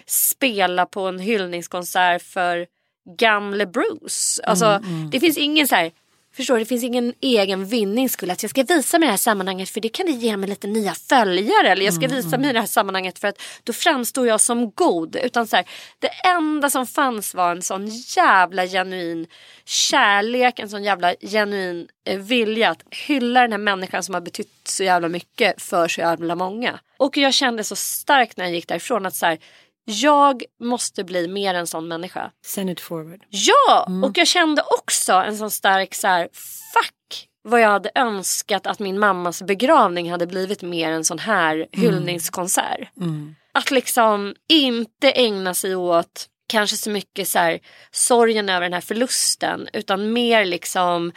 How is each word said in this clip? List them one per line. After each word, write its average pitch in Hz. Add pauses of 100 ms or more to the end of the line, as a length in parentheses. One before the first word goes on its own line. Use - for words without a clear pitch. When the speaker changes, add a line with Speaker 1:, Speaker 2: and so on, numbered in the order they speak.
Speaker 1:
spela 185
på -
en 185
hyllningskonsert 180
för 175 (520)
gamle 208
Bruce. -
Alltså, 214
Speaker 2:
Mm, 208
mm. 160
Speaker 1:
det 247
finns 320
ingen 294
så -
här, 170 (460)
förstår 262
du, 220
det 220
finns 247
ingen 247
egen 196
vinning 226
skulle 180
att 175
jag 214
ska 269
visa 339
mig 330
i -
det 220
här 196
sammanhanget 190
för 220
det 226
kan 370
det 330
ge 226
mig 196
lite 202
nya 202
följare. 233
Eller 185
jag 196
ska 165
Speaker 2:
Mm, 262
Speaker 1:
visa 208
Speaker 2:
mm. 247
Speaker 1:
mig 285
i -
det 226
här 208
sammanhanget 190
för 208
att 202 (220)
då 240
framstår 254
jag 220
som 233
god. 175
Utan 240
så 226
här, 180 (340)
det - (200)
enda 302
som 262
fanns 240
var 180
en 175
sån 196 (300)
jävla 190
genuin 185 (380)
kärlek, 240
en 214
sån 202
jävla 180
genuin, 196 (180)
eh, 190
vilja 220
att 165
hylla 247
den 233
här 202
människan 196
som 185
har 175
betytt 175 (120)
så -
jävla 180
mycket 175
för 170
så -
jävla 165
många. 185 (180)
Och 269
jag 277
kände 233
så 196
starkt -
när 185
jag 175
gick 170
därifrån 190
att 180
så -
här, 160 (460)
jag 277 (180)
måste 233
bli 175
mer 196
en 175
sån 165
människa. 170 (140)
Speaker 2:
Send 190
it 165
forward. 165
Speaker 1:
Ja, 285
Speaker 2:
Mm. 185
Speaker 1:
och 233
jag 339
kände 320 (200)
också -
en 196
sån 214
stark 190
så -
här, 180 (460)
fuck - (160)
vad 233
jag 220
hade 202
önskat 202
att 196
min 196
mammas 180
begravning 190
hade 175
blivit 190
mer 170
en 160
sån 165
här 170
Speaker 2:
Mm. 160
Speaker 1:
hyllningskonsert. 175 (120)
Speaker 2:
Mm. 156 (180)
Speaker 1:
Att -
liksom 220 (140)
inte 262
ägna 196
sig 190
åt 175 (220)
kanske 208
så 220
mycket 196
så -
här 170 (320)
sorgen 226
över 180
den 175
här 175
förlusten, -
utan 208
mer 233
liksom 175